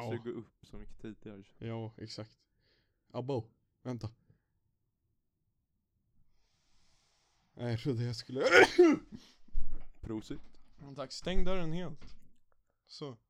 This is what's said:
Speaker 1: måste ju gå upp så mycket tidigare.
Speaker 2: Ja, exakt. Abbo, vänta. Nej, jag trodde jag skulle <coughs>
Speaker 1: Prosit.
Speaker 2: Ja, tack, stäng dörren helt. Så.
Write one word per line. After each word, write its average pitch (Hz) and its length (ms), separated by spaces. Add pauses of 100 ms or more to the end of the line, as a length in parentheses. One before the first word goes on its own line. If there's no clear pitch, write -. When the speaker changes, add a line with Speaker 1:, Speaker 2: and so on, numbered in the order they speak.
Speaker 1:
måste 117 100 (140)
ju 120 40
gå - 60
upp 110 140 (120)
så - 120
mycket - 240
tidigare. 104 420 (140)
Speaker 2:
Ja, 113 400
exakt. - 420 (720)
Abbo, 123 320 (400)
vänta. 120 260 (3500)
Nej, 120 180
jag 113 80
trodde 120 240
jag 120 120
skulle 127 260 (800)
<coughs> - 800
Speaker 1:
Prosit. 113 380 (400)
Speaker 2:
Ja, 139 160
tack, 135 160
stäng 185 320
dörren 180 280
helt. 165 440 (680)
Så. 135 320 (120)